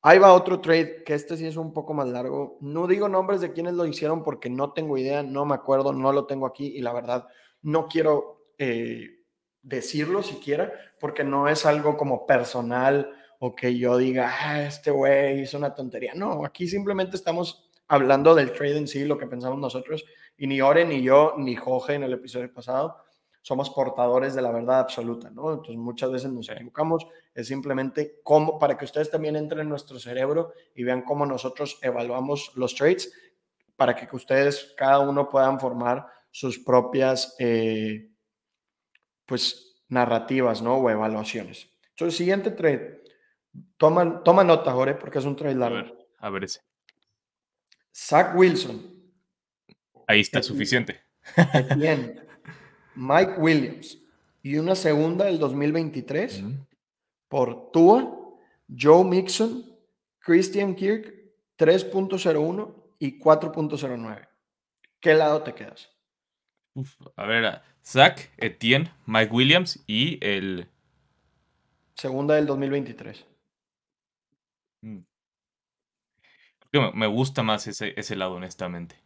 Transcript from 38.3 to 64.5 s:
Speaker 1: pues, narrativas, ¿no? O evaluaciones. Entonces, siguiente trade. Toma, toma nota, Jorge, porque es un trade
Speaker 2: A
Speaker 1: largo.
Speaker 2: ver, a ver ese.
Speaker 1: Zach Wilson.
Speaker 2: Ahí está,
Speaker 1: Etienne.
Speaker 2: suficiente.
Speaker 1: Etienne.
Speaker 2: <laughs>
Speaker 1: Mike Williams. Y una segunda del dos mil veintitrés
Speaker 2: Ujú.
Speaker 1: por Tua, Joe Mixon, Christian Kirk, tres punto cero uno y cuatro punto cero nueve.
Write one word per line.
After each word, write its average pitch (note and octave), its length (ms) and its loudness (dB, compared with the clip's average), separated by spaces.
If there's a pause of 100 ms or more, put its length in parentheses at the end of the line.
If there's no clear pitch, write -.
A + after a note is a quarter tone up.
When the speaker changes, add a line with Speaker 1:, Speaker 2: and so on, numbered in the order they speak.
Speaker 1:
pues, - 640 -6
narrativas, A#2+ 720 0
¿no? A#2 140 0
O B2+ 140 2
evaluaciones. G#2+ 800 -6 (220)
Entonces, E3 260 -4
siguiente F#3+ 340 -2
trade. D3 500 -2 (760)
Toma, E3+ 460 2
toma F#3 200 8
nota, D#3+ 300 4
Jorge, C3 220 0
porque - 240 -8
es C3 60 -4
un C#3 120 -4
trade C#3+ 160 -4
Speaker 2:
A B2+ 40 -2
Speaker 1:
largo. A#2 200 -2
Speaker 2:
ver, - 300 -14 (120)
a G#2+ 100 -8
ver F#2+ 140 -6
ese. - 160 -12 (1400)
Speaker 1:
Zach F3 400 2
Wilson. D#3+ 580 2 (1120)
Speaker 2:
Ahí G#2+ 140 4
está, - 200 0
Speaker 1:
Etienne. - 40 -4
Speaker 2:
suficiente. A2 580 -4 (520)
Speaker 1:
Etienne. C#3+ 760 0
Speaker 2:
<laughs> - 720 -20
Speaker 1:
Mike D#3+ 380 4
Williams. D#3 600 0 (420)
Y C#3 160 -6
una E3+ 160 0
segunda E3+ 520 2
del F3+ 120 0
dos C#3 160 0
mil D3 180 -2
veintitrés D3+ 720 -6
Speaker 2:
Ujú. C3+ 240 -10 (600)
Speaker 1:
por B2+ 440 -4
Tua, F#3 400 6 (640)
Joe D3+ 280 8
Mixon, F#3+ 640 -2 (540)
Christian F#3 540 2
Kirk, G3+ 400 -4 (420)
tres F3 280 4
punto F#3+ 340 -4
cero D#3+ 240 0
uno F#3 560 -8
y C3+ 220 -8
cuatro D#3 320 4
punto D3+ 260 -6
cero C3 200 -8
nueve. A2 300 -14 (720)